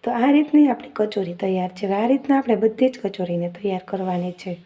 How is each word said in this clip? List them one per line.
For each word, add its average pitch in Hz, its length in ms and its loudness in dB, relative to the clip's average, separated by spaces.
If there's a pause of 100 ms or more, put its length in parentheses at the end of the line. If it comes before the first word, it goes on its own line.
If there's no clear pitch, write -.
તો 233 80 -4
આ 247 200 2
રીતની 294 360 6
આપણી - 320 -4
કચોરી 202 340 -2
તૈયાર 185 360 -2
છે. 190 180 -8
હવે 190 80 0
આ 220 120 0
રીતના 269 300 2
આપણે 247 180 2
બધી 220 340 2
જ - 140 -8
કચોરીને 175 460 -4
તૈયાર 185 360 -4
કરવાની 180 460 -4
છે. 180 220 -10 (120)